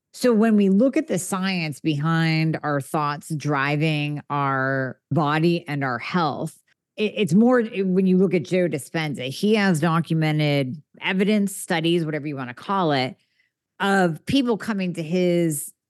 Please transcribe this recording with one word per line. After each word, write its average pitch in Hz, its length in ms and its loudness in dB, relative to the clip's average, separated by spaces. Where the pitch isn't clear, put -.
So 247 200 2
when 220 240 4
we 202 120 4
look 233 280 4
at 311 120 0
the 190 100 -2
science 180 600 -4
behind 160 840 0
our 143 180 -2
thoughts 147 540 -4
driving 147 840 -2
our 135 720 -2
body 160 580 0
and 143 140 -4
our 127 160 -2
health, 160 580 -4
it, 208 200 -2
it's 180 180 0
more, 240 260 6
it, 196 260 -2
when 190 200 2
you 185 120 4
look 185 160 2
at 175 100 0
Joe 180 240 0
Dispenza, 147 600 -6
he 202 260 0
has 196 260 2
documented 151 1000 0
evidence, 202 560 0
studies, 170 480 0
whatever 151 220 -6
you 147 100 -6
wanna 123 180 -8
call 190 380 0
it, 127 240 -2
of 185 480 0
people 240 300 2
coming 190 380 -4
to 165 80 -8
his 175 720 0